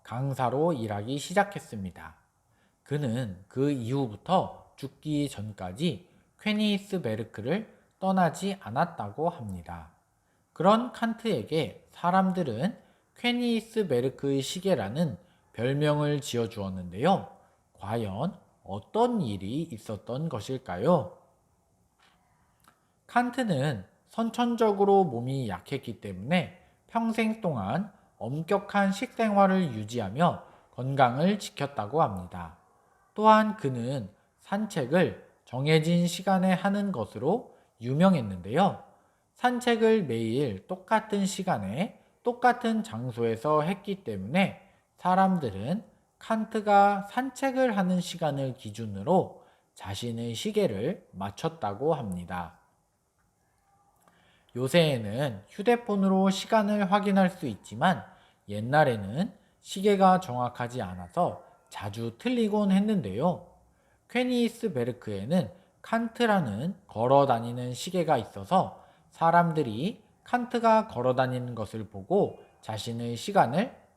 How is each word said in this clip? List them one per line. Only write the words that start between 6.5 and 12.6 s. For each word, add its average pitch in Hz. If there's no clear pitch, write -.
떠나지 190
않았다고 135
합니다. 87
그런 226
칸트에게 160
사람들은 180